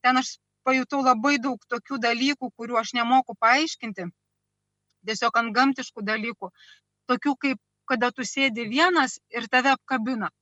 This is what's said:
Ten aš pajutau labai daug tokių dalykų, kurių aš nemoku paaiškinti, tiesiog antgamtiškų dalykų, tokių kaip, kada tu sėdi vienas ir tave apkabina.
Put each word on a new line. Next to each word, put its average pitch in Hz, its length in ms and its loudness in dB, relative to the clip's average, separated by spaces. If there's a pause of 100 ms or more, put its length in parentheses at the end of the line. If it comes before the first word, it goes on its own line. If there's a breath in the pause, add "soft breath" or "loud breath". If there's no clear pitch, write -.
Ten 254 120 4
aš 254 200 -2 (260)
pajutau 262 400 0
labai 254 360 4
daug 254 280 -4
tokių 247 320 -6
dalykų, 240 580 0
kurių 233 220 -2
aš 220 160 -4
nemoku 240 400 2
paaiškinti, 226 720 0 (1000)
tiesiog 226 300 0
antgamtiškų 240 680 0
dalykų, 214 480 -6 (580 soft breath)
tokių 262 280 0
kaip, 262 240 -2 (280)
kada 247 220 0
tu 247 140 -10
sėdi 233 440 -2
vienas 302 500 2 (120)
ir 233 180 -8
tave 254 260 2
apkabina. 233 560 -4 (120)